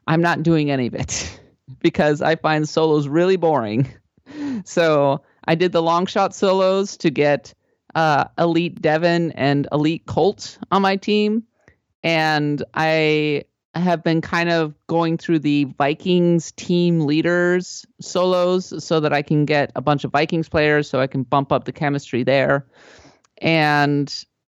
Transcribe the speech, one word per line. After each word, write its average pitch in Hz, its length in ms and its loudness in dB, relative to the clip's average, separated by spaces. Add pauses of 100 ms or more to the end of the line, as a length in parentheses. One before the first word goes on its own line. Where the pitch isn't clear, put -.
I'm 160 140 2
not 165 220 0
doing 156 280 2
any 131 160 -2
of - 80 -6
it - 460 -10 (200)
<laughs> - 200 -20
because 151 420 0
I 156 140 0
find 156 320 0
solos 151 400 2
really 175 280 2
boring. 135 560 0
<laughs> - 80 -20 (640)
So 147 580 2 (240)
I 165 100 2
did 175 160 0
the 170 100 2
long 170 240 0
shot 196 280 -2
solos 190 640 0
to 175 120 0
get, 143 420 -2 (440)
uh, 156 300 2 (120)
Elite 170 420 -2
Devin 165 520 0
and 139 400 0
Elite 151 340 -2
Colt - 500 -2 (140)
on 196 120 2
my 196 120 2
team. 208 480 0 (640)
And 156 580 0 (120)
I 156 720 0 (300)
have 170 300 0
been 165 160 2
kind 170 300 -2
of 160 240 0 (120)
going 165 320 0
through 165 220 0
the 147 240 0
Vikings 170 880 0
team 175 480 0
leaders 175 840 0 (160)
solos 180 840 -2
so 160 160 0
that 151 120 0
I 143 100 0
can 151 240 2
get 147 280 0
a 135 60 -6
bunch 143 240 0
of 131 80 -6
Vikings 160 360 0
players 151 400 0
so 135 120 -2
I 135 80 0
can 135 160 -4
bump 143 260 0
up 131 140 0
the - 80 -10
chemistry 143 500 -4
there 139 440 2 (760)
and, 147 720 0 (440)